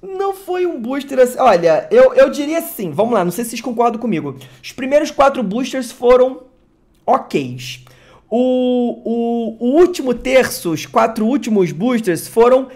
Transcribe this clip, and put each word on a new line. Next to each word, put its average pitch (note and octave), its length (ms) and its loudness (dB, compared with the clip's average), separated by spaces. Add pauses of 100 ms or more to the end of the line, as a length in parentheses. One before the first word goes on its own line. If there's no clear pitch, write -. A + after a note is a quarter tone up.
Não F#4+ 320 -6
foi F4+ 300 -6
um D#4+ 160 -4
booster C4+ 380 -6
assim. B3 200 4
Olha, F3 520 4
eu, B3+ 240 6
eu C4+ 160 6
diria D4 280 -4
assim, A#3+ 320 -8
vamos G#3 220 -2
lá, G#3 100 0
não F3 80 -2
sei A#3+ 140 -6
se A#3 60 -10
vocês A#3 100 -10
concordam A#3 400 -2
comigo. D3+ 360 -4 (260)
Os - 100 -16
primeiros C#4+ 380 0
quatro C#4 320 0
boosters B3 500 -6
foram B3+ 520 2 (600)
oks. C3 800 -4 (480)
O, B3 720 0
o, A#3 540 -4
o B3+ 220 2
último D4+ 340 2
terço, B3 560 0
os D#3 160 -6
quatro A3+ 400 0
últimos G#3+ 460 0
boosters F#3+ 560 -2
foram B3+ 480 4